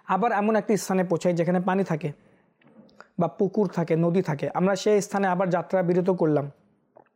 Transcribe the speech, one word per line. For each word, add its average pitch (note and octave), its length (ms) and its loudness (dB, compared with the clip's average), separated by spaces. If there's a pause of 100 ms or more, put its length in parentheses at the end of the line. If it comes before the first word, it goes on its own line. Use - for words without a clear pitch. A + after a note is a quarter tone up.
আবার F#3+ 260 0
এমন G#3 240 0
একটি G#3 200 0
স্থানে F#3 280 0
পৌঁছাই F3+ 280 0
যেখানে F3 280 0
পানি F#3+ 240 0
থাকে D#3+ 280 -4 (1080)
বা E3+ 100 0
পুকুর G3 380 0
থাকে, E3 300 -2
নদী E3+ 260 2
থাকে। C#3+ 320 -4
আমরা F#3 220 2
সেই G#3 240 2
স্থানে G3 260 -2
আবার F3+ 240 0
যাত্রা F3 320 0
বিরত F3+ 280 2
করলাম। D3+ 400 0 (640)